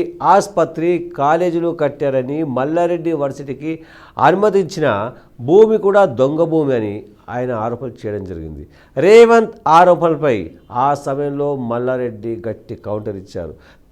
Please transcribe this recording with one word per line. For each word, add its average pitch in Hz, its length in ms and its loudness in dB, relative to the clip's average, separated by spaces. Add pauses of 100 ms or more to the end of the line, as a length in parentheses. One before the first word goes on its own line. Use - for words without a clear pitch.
(340)
ఆసుపత్రి, 170 580 0 (260)
కాలేజీలు 165 540 0 (100)
కట్టారని, 135 640 -2
మల్లారెడ్డి 165 680 -2 (120)
వర్సిటీకి 139 500 -8 (540)
అనుమతించిన 190 600 0 (640)
భూమి 214 280 6
కూడా 202 280 4 (160)
దొంగ 151 220 2 (100)
భూమి 147 260 0
అని 104 160 -4 (340)
ఆయన 127 220 -6 (140)
ఆరోపణలు 120 360 -8
చేయడం 104 300 -8
జరిగింది. 78 320 -12 (340)
రేవంత్ 226 580 6 (120)
ఆరోపణలపై 160 680 4 (480)
ఆ - 20 2 (180)
సమయంలో 143 440 -4 (220)
మల్లారెడ్డి 120 640 -4 (140)
గట్టి 107 280 -12 (120)
కౌంటర్ 104 360 -8
ఇచ్చారు. 85 300 -12 (380)